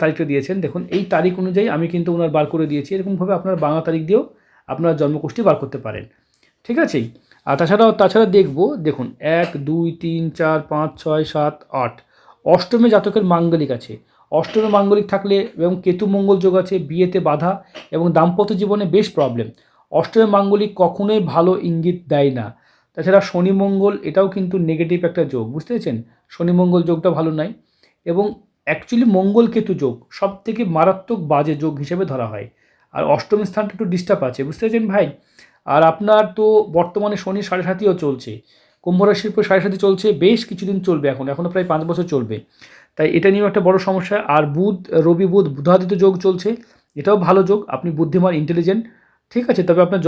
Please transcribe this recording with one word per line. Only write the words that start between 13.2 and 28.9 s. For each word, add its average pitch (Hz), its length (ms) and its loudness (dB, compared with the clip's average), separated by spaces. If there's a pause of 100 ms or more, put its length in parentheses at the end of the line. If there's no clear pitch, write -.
মাঙ্গলিক 165 460 0
আছে। - 160 -16 (380)
অষ্টমে 214 440 0
মাঙ্গলিক 202 380 2
থাকলে 196 220 0 (280)
এবং 180 100 0 (100)
কেতু 180 240 0
মঙ্গল 196 380 2
যোগ 185 160 4
আছে, 190 140 -4 (140)
বিয়েতে 180 300 0
বাধা 156 320 0 (400)
এবং 165 140 0 (120)
দাম্পত্য 180 340 2 (100)
জীবনে 208 240 0 (100)
বেশ 214 120 4 (100)
প্রবলেম। 117 300 -2 (440)
অষ্টমে 214 440 2
মাঙ্গলিক 202 400 2
কখনোই 202 460 0 (120)
ভালো 170 180 4 (180)
ইঙ্গিত 170 280 -2 (140)
দেয় 143 260 2
না। 110 80 -6 (520)
তাছাড়া 190 320 4
শনি 185 320 0
মঙ্গল, 196 320 0 (160)
এটাও 190 260 2
কিন্তু 185 200 -4 (140)
নেগেটিভ 165 300 -2 (100)
একটা 170 140 -2 (100)
যোগ, 117 200 -4
বুঝতে 160 180 -10
পেরেছেন? 175 240 -4 (340)
শনি 175 300 -2
মঙ্গল 180 300 2
যোগটা 170 280 0
ভালো 160 200 -2
নয় 170 140 -4 (540)
এবং 180 200 0 (420)
actually 240 400 0 (100)